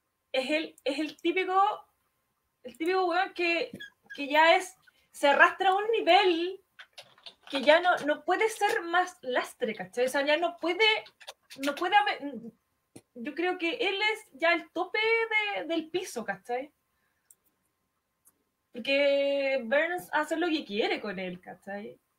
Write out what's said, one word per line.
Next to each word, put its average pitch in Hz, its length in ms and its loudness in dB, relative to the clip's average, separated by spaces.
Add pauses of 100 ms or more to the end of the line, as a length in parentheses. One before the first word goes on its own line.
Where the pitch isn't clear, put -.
(320)
es 262 200 -2
el, 311 320 -2
es 277 160 -2
el 302 180 -6
típico, 359 420 0 (1040)
el 240 140 -16
típico 370 300 0
weón 359 260 -2
que, 339 380 -2 (440)
que 285 120 -8
ya 311 280 6
es, 370 200 -2 (360)
se - 160 0
arrastra 359 420 6
a 381 60 4
un 415 160 -2
nivel 359 680 2 (880)
que 277 120 -4
ya 294 200 6
no, 359 140 2 (100)
no 294 180 -2
puede 381 260 0
ser 403 340 -2
más 349 380 -2
lastre, 254 520 -4
¿cachai? 240 320 -4
O 254 40 0
sea, 277 140 -2
ya 294 140 2
no 339 240 -2
puede, 359 240 0 (800)
no 285 80 -2
puede 359 220 0
haber, 415 240 2 (960)
yo 247 180 -10
creo 359 240 -2
que 339 140 -2
él 392 240 -2 (180)
es - 260 -14
ya 330 140 4
el 339 180 -4
tope 359 280 -4 (580)
de, 330 80 -6
del 320 240 -4
piso, 349 340 -6
¿cachai? 240 480 -6 (2000)
Porque 277 920 2
Burns 311 480 0
hace 302 260 -2
lo 349 100 0
que 311 180 -2
quiere 254 340 -2
con 196 200 -8
él, 185 200 -8
¿cachai? 202 600 -14 (200)